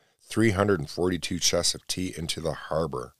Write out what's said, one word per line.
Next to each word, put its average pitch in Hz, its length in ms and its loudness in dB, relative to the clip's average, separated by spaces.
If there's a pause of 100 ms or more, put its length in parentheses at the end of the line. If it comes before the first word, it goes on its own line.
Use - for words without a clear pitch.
(200)
three 113 300 2
hundred 98 300 4
and 71 100 -6
forty-two 90 480 -2
chests - 360 2
of - 120 -12
tea 90 320 -4
into 82 220 -6
the 80 120 -2
harbor. 69 680 -4